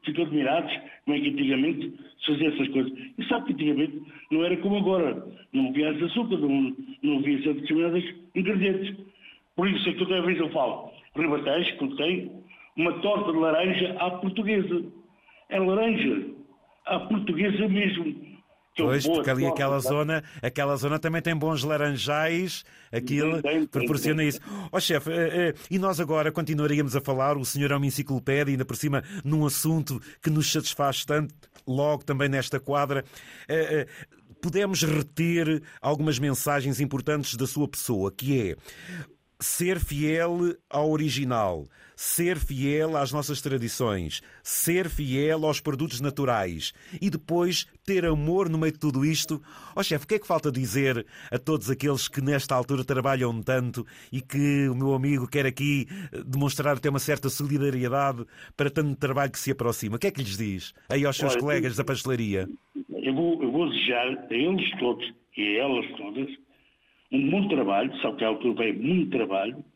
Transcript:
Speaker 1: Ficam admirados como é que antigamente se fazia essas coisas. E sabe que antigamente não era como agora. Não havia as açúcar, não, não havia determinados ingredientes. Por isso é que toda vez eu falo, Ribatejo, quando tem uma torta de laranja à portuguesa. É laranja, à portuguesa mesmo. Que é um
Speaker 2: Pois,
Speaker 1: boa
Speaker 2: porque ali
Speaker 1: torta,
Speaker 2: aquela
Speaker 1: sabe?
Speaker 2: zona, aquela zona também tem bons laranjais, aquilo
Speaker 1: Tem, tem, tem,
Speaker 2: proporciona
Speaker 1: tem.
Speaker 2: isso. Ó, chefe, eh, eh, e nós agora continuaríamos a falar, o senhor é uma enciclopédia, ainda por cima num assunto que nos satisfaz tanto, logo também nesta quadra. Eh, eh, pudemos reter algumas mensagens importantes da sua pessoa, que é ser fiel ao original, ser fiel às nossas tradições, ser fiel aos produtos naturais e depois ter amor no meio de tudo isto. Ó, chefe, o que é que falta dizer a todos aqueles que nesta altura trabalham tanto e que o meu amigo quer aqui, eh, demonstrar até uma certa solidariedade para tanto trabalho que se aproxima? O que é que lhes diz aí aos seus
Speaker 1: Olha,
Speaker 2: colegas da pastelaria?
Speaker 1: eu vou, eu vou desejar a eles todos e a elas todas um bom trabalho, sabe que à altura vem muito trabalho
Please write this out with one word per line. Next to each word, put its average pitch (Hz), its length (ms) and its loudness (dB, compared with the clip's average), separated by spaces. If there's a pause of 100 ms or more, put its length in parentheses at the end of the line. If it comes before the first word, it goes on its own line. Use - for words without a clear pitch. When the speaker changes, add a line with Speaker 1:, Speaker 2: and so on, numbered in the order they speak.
Speaker 1:
Ficam 160 200 -2
admirados 147 460 0 (340)
como 147 120 0
é 139 40 0
que 143 80 2
antigamente 139 640 0 (260)
se - 120 -8
fazia 151 180 2
essas 139 200 -2
coisas. 135 220 0 (260)
E - 100 -4
sabe 240 200 0
que - 60 0
antigamente 147 480 0 (300)
não 160 120 2
era 175 140 2
como 202 200 0
agora. 175 480 2 (280)
Não 135 160 4
havia 151 220 2
as 151 120 -2
açúcar, 190 340 0
não, 139 380 2 (260)
não 143 180 2
havia 139 180 2 (160)
determinados 165 500 2 (320)
ingredientes. 190 600 0 (600)
Por 180 140 2
isso 185 200 0
é 160 40 -2
que 180 60 -6
toda 185 240 0
vez 175 160 2
eu 156 120 2
falo, 131 400 -2 (240)
Ribatejo, 147 600 0
quando 139 200 -2
tem 175 340 -2 (440)
uma 165 260 2
torta 202 300 2
de 160 60 2
laranja 180 600 2
à 175 120 2
portuguesa. 190 720 0 (680)
É 196 100 0
laranja, 190 680 2 (600)
à 180 140 0
portuguesa 196 680 0
mesmo. 185 680 -2 (400)
Que - 80 -4
é 151 40 2
um - 20 4
Speaker 2:
Pois, 135 180 2
Speaker 1:
boa 160 120 4
Speaker 2:
porque 135 120 2
ali 131 140 2
Speaker 1:
torta, 139 120 2
Speaker 2:
aquela 139 240 2
Speaker 1:
sabe? 131 160 0
Speaker 2:
zona, 151 280 0 (180)
aquela 143 360 0
zona 143 200 0
também 160 240 0
tem 165 140 0
bons 151 280 0
laranjais, 151 1000 0 (280)
aquilo 143 420 0
Speaker 1:
Tem, 147 180 0
tem, 160 80 2
tem, 151 80 0
Speaker 2:
proporciona 147 540 0
Speaker 1:
tem. 151 80 4
Speaker 2:
isso. 139 100 -6 (320)
Ó, 185 80 0
chefe, 156 320 0
eh, 165 180 2 (200)
eh, 143 40 -2 (160)
e 190 80 0
nós 185 220 2
agora 156 320 2
continuaríamos 147 640 0
a 139 60 2
falar, 139 360 2
o 131 80 -4
senhor 143 240 0
é 143 60 4
uma 139 100 2
enciclopédia, 139 680 0
ainda 131 140 0
por 123 100 -6
cima 139 280 0 (200)
num 151 220 4
assunto 143 540 0 (240)
que 156 80 2
nos 151 200 2
satisfaz 143 540 0
tanto, 151 300 0 (320)
logo 143 360 0
também 143 240 0
nesta 135 320 0
quadra. 139 440 0 (440)
Eh, 156 400 0
eh, - 180 -18 (360)
pudemos 185 400 0
reter 160 800 2 (180)
algumas 147 380 0
mensagens 139 640 0
importantes 139 560 -2
da 131 80 0
sua 147 220 -2
pessoa, 98 440 -2
que 131 280 0
é 90 160 -2 (840)
ser 180 380 -2
fiel 165 800 0 (140)
ao 147 200 2
original, 123 800 0 (300)
ser 170 400 0
fiel 147 580 0
às 139 160 0
nossas 143 300 -2
tradições, 117 800 -2 (200)
ser 175 460 0
fiel 151 580 0
aos 151 140 0
produtos 135 400 -4
naturais 120 720 0 (300)
e 190 80 2
depois 170 580 0 (180)
ter 185 200 2
amor 165 420 2
no 160 100 -2
meio 160 140 2
de 156 80 -12
tudo 135 240 2
isto. 156 380 0 (340)
Ó, 196 80 0
chefe, 151 220 -2
o - 20 -20
que 220 80 2
é 202 40 2
que - 60 -8
falta 156 240 0
dizer 127 560 0 (240)
a 120 80 -4
todos 127 320 -2
aqueles 135 380 0
que - 140 -4
nesta 139 340 0
altura 127 300 0
trabalham 127 560 0
tanto 123 440 -2 (280)
e 127 80 -4
que 143 480 2
o 123 60 0
meu 135 180 2
amigo 131 340 2
quer 143 180 0
aqui, 139 420 0 (260)
eh, - 120 -8
demonstrar 139 520 0
até 147 120 0
uma 139 100 2
certa 143 280 0
solidariedade 135 960 0 (320)
para 143 140 0
tanto 143 260 0
trabalho 135 360 0
que - 80 -8
se 135 120 -2
aproxima? 117 460 -2
O - 20 -4
que 196 80 0
é 196 40 2
que 143 100 -8
lhes 98 160 -6
diz 101 360 -4 (140)
aí 139 180 2
aos 139 120 0
seus 139 160 2
Speaker 1:
Olha, 120 80 2
Speaker 2:
colegas 139 340 0
da 135 80 0
pastelaria? 117 640 0 (420)
Speaker 1:
eu - 240 -2
vou, 165 300 0
eu 120 80 2
vou 156 180 0
desejar 123 380 0 (240)
a - 20 -4
eles 165 460 0
todos 123 260 0 (300)
e 104 60 -4 (160)
a 123 60 2
elas 127 220 0 (120)
todas 110 320 -6 (840)
um 139 140 4
bom 190 180 2
trabalho, 127 540 2
sabe - 160 -2
que 113 60 -2
à 110 60 2
altura 110 260 0
vem 113 180 0
muito 147 420 2
trabalho 107 480 -2 (120)